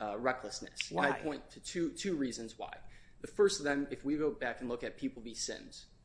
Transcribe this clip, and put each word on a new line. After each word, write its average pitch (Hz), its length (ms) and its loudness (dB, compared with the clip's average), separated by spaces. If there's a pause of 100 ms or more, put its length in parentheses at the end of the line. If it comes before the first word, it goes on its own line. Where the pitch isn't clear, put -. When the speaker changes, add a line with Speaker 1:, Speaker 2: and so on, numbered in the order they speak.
Speaker 1:
uh, 107 180 -2
recklessness. - 720 -2
Speaker 2:
Why? 160 160 6
Speaker 1:
And 139 80 6
I - 40 0
point - 340 -2
to - 80 -16
two, 165 300 0
two 185 260 0
reasons 117 420 -2
why. - 160 -8 (460)
The - 80 -10
first - 320 6
of 143 40 -2
them, 143 280 2
if 120 120 -6
we 143 120 2
go 147 160 4
back 120 280 -2
and 127 80 -2
look 120 140 -2
at 107 140 -4
People 123 260 -6
v. 113 120 -10
Sims. - 520 -8 (180)